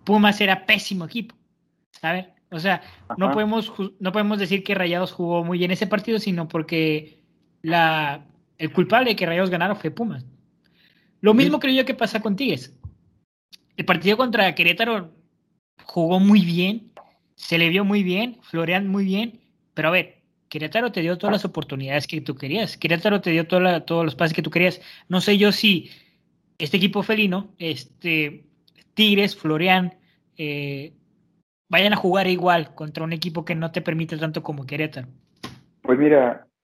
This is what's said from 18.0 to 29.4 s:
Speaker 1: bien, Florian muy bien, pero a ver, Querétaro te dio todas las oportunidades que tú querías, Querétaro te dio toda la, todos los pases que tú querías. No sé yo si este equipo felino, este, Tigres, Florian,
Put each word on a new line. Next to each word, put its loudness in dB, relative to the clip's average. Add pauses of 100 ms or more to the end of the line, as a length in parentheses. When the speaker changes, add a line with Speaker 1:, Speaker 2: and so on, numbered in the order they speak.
Speaker 1:
bien, -2
Florian -2
muy -2
bien, -4 (360)
pero 0
a 2
ver, -2 (340)
Querétaro -4
te -4
dio -2
todas -2
las -2
oportunidades -6
que -8
tú -8
querías, -6
Querétaro 0
te -4
dio 0
toda 2
la, 2
todos 0
los -2
pases 0
que -2
tú -6
querías. 0 (260)
No 0
sé 4
yo 6
si 0 (640)
este -4
equipo 0
felino, -2
este, -6 (500)
Tigres, 2
Florian, 0 (420)